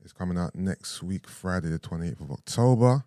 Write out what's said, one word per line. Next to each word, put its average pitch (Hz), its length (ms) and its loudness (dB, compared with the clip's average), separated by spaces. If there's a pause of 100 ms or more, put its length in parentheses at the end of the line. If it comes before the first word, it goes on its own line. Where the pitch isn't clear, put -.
It's 90 120 -20
coming 90 260 -4
out 87 160 -2
next - 480 -6
week, 90 260 -6
Friday 90 400 -4
the 80 100 -2
twenty-eighth 85 420 -8
of 73 100 -10
October. 123 760 4